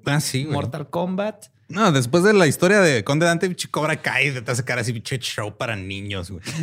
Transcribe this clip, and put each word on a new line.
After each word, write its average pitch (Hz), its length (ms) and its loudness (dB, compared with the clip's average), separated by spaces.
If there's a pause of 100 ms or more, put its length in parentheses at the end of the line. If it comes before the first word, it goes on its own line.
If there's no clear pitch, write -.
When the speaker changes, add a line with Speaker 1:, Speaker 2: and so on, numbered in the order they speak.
Speaker 1:
Ah, 147 160 2
sí, 131 240 -4
güey. 151 100 -4
Speaker 2:
Mortal 143 360 -6
Kombat. 185 560 -4 (220)
Speaker 1:
No, 208 240 2
después 135 300 2
de 214 120 6
la 185 120 8
historia 180 340 4
de 139 240 4
Conde 151 220 2
Dante, 170 220 2
pinche - 220 -6
Cobra 151 320 0
Kai, 131 400 0
te 110 80 -6
hace 117 140 -2
cara 123 180 -4
así, 120 100 -4
pinche 117 260 -6
show - 380 -8
para 117 200 -4
niños, 98 540 -8
güey. 90 140 -14
<laughs> 127 80 -10 (100)